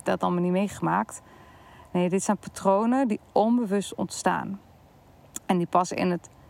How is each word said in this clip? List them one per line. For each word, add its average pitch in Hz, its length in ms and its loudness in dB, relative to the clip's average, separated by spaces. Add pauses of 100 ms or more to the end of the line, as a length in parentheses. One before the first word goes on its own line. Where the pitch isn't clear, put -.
dat 190 200 -2
allemaal 180 200 0
niet 180 100 0
meegemaakt." 190 720 -2 (680)
Nee, 180 180 0
dit 185 140 0
zijn 208 140 0
patronen 226 720 0
die 208 120 -2 (120)
onbewust 208 640 2
ontstaan. 185 640 -4 (840)
En 185 120 4
die 170 80 2
pas 180 260 2
in 185 180 0
het 170 180 -4 (220)